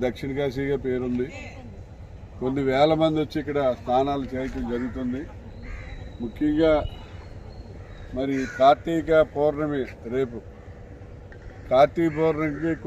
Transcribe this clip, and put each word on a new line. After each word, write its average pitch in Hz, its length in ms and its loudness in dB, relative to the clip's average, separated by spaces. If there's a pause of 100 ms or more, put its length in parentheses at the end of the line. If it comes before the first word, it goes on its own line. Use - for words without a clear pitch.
దక్షిణ 135 340 -2
కాశీగా 139 460 0
పేరుంది. 127 420 0 (1120)
కొన్ని 135 300 0
వేల 147 240 6
మంది 156 260 4
వచ్చి 151 200 -2
ఇక్కడ 143 200 0 (200)
స్నానాలు 135 540 0
చేయటం 131 380 -4
జరుగుతుంది. 127 500 -4 (1000)
ముఖ్యంగా 151 520 4 (1500)
మరి 139 180 0 (220)
కార్తీక 156 600 6 (140)
పౌర్ణమి 147 480 2 (320)
రేపు, 120 240 0 (1300)
కార్తీక 147 400 6 (100)
పౌర్ణమికి 156 520 2 (140)